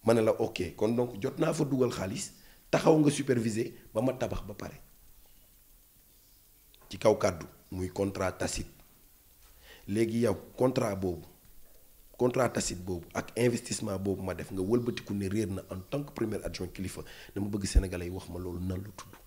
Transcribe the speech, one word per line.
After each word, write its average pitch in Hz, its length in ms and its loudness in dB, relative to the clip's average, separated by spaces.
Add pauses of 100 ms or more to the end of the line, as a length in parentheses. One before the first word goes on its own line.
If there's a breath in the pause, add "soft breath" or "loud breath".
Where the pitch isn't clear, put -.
Ma 113 100 6
ne 113 80 6
la, 107 200 6
"Ok, 90 340 -2
kon 107 140 2
donc 123 320 0
jot 127 180 -2
naa 165 140 2
fa 160 100 0
dugal 131 280 2
xaalis, - 420 -6 (360 loud breath)
taxaw 160 300 6
nga 147 100 8
superviser 120 600 2 (220 loud breath)
ba 110 80 0
ma 131 120 2
tabax 113 320 -4
ba 104 80 -12
pare." - 280 -12 (2000)
Ci 98 80 -12
kaw 107 200 6
kàddu, 87 280 0 (260)
muy 92 180 -4
contrat 95 480 -2
tacite. - 320 -4 (1160 loud breath)
Léegi 110 320 0
yow, 107 160 4 (220)
contrat 123 380 2
boobu, 92 300 -4 (920)
contrat 123 320 4
tacite 95 340 -4
boobu 90 300 -6
ak - 240 -6
investissement 113 600 0
boobu 95 240 -2
ma 92 140 -4
def, - 160 -10
nga 95 100 -4
wëlbatiku 117 520 0
ne 98 160 -2
réer 104 180 0
na 95 240 -6
en 92 80 -8 (100)
tant 143 140 -2
que 147 80 -12
premier 107 320 -4
adjoint 87 240 -6
kilifa, - 340 -8 (320 loud breath)
dama 101 140 -2
bëgg 101 180 -4
Sénégalais 90 400 2
yi 87 60 -6
wax 92 180 -10
ma 87 100 -10
loolu 90 200 -6
nan 92 240 -4
la 107 120 -12
tudd. - 200 -18 (120)